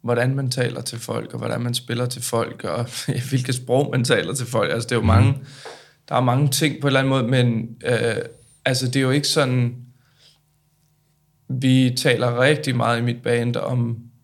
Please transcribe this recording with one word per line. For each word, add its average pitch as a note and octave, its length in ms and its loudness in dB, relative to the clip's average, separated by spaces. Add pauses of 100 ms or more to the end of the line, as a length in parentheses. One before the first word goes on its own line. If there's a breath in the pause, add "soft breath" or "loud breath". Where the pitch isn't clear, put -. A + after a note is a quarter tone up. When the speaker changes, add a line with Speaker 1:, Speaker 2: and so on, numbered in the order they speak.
Speaker 1:
hvordan A#2+ 320 0
man C3+ 160 -2
taler B2+ 300 -2
til B2 180 -10
folk, A#2 340 -8
og A#2+ 60 -10
hvordan A#2 220 -4
man A#2+ 120 -4
spiller B2 320 -4
til B2+ 160 -8
folk, - 420 -4
og A2 220 -4 (200)
<laughs> B2 240 -4
hvilket B2+ 260 -2
sprog - 360 0
man A#2 120 0
taler G#2 300 2
til B2 120 -6
folk. F#2+ 280 -2
Altså, A2+ 140 -4
det - 40 -4
er B2 40 0
jo A2+ 60 0
Speaker 2:
Mhm. G#2+ 60 2
Speaker 1:
mange, G#2 300 6 (720 loud breath)
der - 60 -2
er B2 60 4
mange C3 260 2
ting C#3+ 340 0
på C#3+ 60 0
en - 20 2
eller C3 100 4
anden C3+ 100 2
måde, C3+ 140 2
men, A#2 440 2 (180)
øh, A2+ 300 0 (500)
altså, C3 220 0
det B2+ 80 -2
er C3+ 60 4
jo C3 100 2
ikke C#3+ 160 0
sådan, B2+ 480 2 (1700 soft breath)
vi C3 480 4
taler A#2+ 440 2
rigtig C#3+ 340 2
meget A#2 240 0
i - 20 -2
mit A#2+ 220 -2
band A#2+ 320 0
om A#2 420 -2 (260)